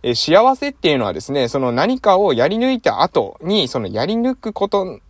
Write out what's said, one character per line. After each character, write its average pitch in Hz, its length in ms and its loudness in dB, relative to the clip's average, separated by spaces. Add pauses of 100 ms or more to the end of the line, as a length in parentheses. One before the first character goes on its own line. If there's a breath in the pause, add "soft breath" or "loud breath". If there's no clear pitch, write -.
え 123 80 -2
ー、 120 40 0
幸 220 420 4
せ 285 140 -6
っ - 20 -16
て 175 180 -2
い 143 60 2
う - 20 0
の 117 60 0
は 95 80 -2
で 95 80 -6
す - 100 -10
ね、 139 180 0
そ 139 100 -4
の 127 140 0
何 208 280 0
か 190 180 4
を 202 140 2
や 131 160 2
り 208 80 -2
抜 247 160 0
い 240 80 -2
た - 220 0
後 - 400 -2
に、 175 260 0
そ 135 100 -4
の 104 80 -4
や 104 180 -2
り 202 100 -2
抜 240 200 -2
く 214 180 -10
こ 202 160 -2
と 185 420 -2